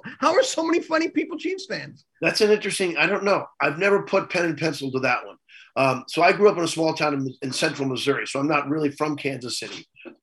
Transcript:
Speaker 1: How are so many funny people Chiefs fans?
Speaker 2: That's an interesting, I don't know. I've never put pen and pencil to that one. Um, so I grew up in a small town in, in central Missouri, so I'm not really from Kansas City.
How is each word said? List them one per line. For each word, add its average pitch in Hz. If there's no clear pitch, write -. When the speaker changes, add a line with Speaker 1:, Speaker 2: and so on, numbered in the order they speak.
Speaker 1:
How 302
are 523
so 320
many 330
funny 320
people 320
Chiefs 370
fans? 156
Speaker 2:
That's 165
an 208
interesting, 196
I 151
don't 196
know. 196
I've 151
never 202
put 135
pen 175
and 156
pencil 139
to 131
that 123
one. 98
Um, 131
so 160
I 185
grew 196
up 165
in 170
a 160
small 160
town 151
in, 135
in 131
central 139
Missouri, 127
so 135
I'm 143
not 143
really 151
from 151
Kansas 127
City. -